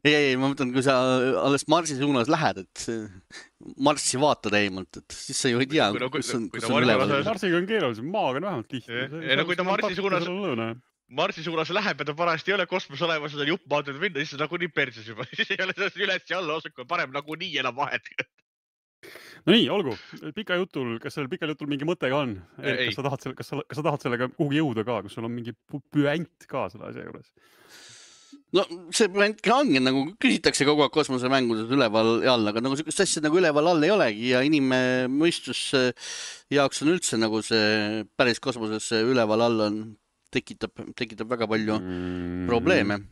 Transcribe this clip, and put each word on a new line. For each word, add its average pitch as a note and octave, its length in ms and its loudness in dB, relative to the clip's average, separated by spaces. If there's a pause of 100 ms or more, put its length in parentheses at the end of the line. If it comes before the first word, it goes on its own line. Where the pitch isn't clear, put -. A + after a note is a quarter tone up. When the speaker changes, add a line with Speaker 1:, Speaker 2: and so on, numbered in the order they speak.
Speaker 1:
Ei, D3+ 80 6
ei, C#3+ 240 4
ma C3+ 80 2
mõtlen, C3+ 240 -2
kui C3 160 0
sa C#3 60 6 (500)
alles C3+ 240 2
Marsi D#3 320 2
suunas C#3 320 2
lähed, C3+ 320 2
et - 200 -14 (1000)
Marssi C#3+ 400 4
vaatad A#2 320 2
eemalt, F#2+ 460 0
et - 160 -18
siis - 260 -8
sa C3+ 80 4
ju A#2 80 2
ei C3+ 80 2
tea, C3+ 240 2
Speaker 2:
Kui A#2 140 -2
no, - 100 -4
kui, B2 80 -2
Speaker 1:
kus - 140 -6
on, A2+ 100 -2
Speaker 2:
kui - 140 -10
Speaker 1:
kus - 20 -6
Speaker 2:
ta - 80 -4
Speaker 1:
on C3+ 60 4
Speaker 2:
Marsi C#3+ 100 4
Speaker 1:
üleval. G#2+ 240 4
Speaker 2:
suunas C#3 220 2
Speaker 3:
Marsiga F3+ 260 0
on F#3 80 -2
keerulisem, D3+ 480 -2
Maaga D3 240 0
on F3+ 80 -4
vähemalt C#3 300 -6
lihtne. A#2 180 -10
Speaker 2:
Ei, C3 160 -4
Speaker 3:
See, D#3 160 -10
Speaker 2:
ei, C3+ 140 4
no D#3+ 80 0
kui F3+ 100 0
ta F3+ 60 0
Speaker 3:
seal F#3 80 0
Speaker 2:
Marsi G#3 160 0
Speaker 3:
Tartus F3 100 -4
Speaker 2:
suunas F3+ 320 0
Speaker 3:
on F#3 140 -4
lõõne. A2+ 240 -2 (500)
Speaker 2:
Marsi E3+ 300 -2
suunas D#3+ 260 -2
läheb F#3 300 -2
ja - 20 -4
ta D3 140 -4
parajasti F3 340 0
ei - 60 0
ole F3 100 -2
kosmoselaevas, D3+ 640 -4
seda C#3+ 160 -2
jupp - 240 -2
maandunud C#3+ 320 -4
minna, D3+ 160 -4
siis D3+ 140 -8
see C3+ 80 -8
nagunii E3+ 340 -6
perses A#2 320 -4
juba. A2+ 200 -10
<laughs> - 40 -16
Siis G#3+ 220 -4
ei - 100 -8
ole F#3 80 -4
sellest F#3 320 -4
üles F#3 240 -4
ja F3 80 -2
alla D#3+ 240 -4
osakul C3 320 -16
parem D3+ 240 -2
nagunii D#3 400 -8
enam C3 240 -2
vahet. B2 240 -6 (1400)
Speaker 3:
No - 80 2
nii, G#3+ 240 8
olgu. C#3+ 240 -2 (400)
Pika F#3 240 -2
jutul, B2+ 400 -4
kas D3 160 -10
sellel C#3+ 160 -4
pikal D#3 220 -6
jutul D3 180 -4
mingi D3 160 -2
mõte - 160 -2
ka C#3 160 0
on? G#2+ 160 -4 (240)
Erik, B2 240 0
Speaker 2:
Ei. G#2+ 60 -2
Speaker 3:
kas C3+ 100 -6
sa C#3+ 80 0
tahad C#3 160 -6
selle, C3 160 -8
kas - 80 -12
sa, C#3+ 160 -4
kas D3 160 -8
sa D#3 80 0
tahad D3 160 -4
sellega B2 240 0
kuhugi D3+ 320 0
jõuda A2+ 240 0
ka, A2+ 160 -2
kas G2+ 160 -12
sul A2+ 80 -6
on A#2 80 -6
mingi A#2 240 -10
pu-, - 320 -12
püant D3+ 560 0
ka A2+ 240 -4
selle A2+ 220 -14
asja A#2+ 100 -12
juures? - 300 -16 (1200)
Speaker 1:
No D4 80 4 (320)
see G#3 160 4
püant G3+ 320 2
ka A3 160 2
ongi, B3 240 4
nagu C3 220 2 (180)
küsitakse F3+ 440 2
kogu D3 200 6
aeg C3+ 80 0
kosmosemängudes B2+ 800 0
üleval A2+ 380 4 (100)
ja B2 140 4
all, G#2+ 140 2
aga A2 120 -2
nagu C3+ 160 0
sihukest D#3 240 -4
asja E3 240 2
nagu D#3 160 4
üleval D#3 300 4
all D3+ 140 4
ei F#3 80 4
olegi B2 380 2
ja B2+ 140 6
inimmõistus, C3 1160 2 (140)
äh, B2+ 360 0 (400)
jaoks C#3 320 2
on D#3+ 80 4
üldse E3+ 240 -2
nagu A2 280 0
see G#2+ 680 0
päris B2 280 2
kosmoses A2 480 -4
see A2+ 160 0
üleval A#2 400 4
all A#2 200 2
on, G#2 140 0 (540)
tekitab, - 440 -6 (160)
tekitab A2 400 -8
väga A#2 160 -2
palju G#2+ 320 0
Speaker 3:
Mm. F2+ 680 -4
Speaker 1:
probleeme. A#2 520 2 (120)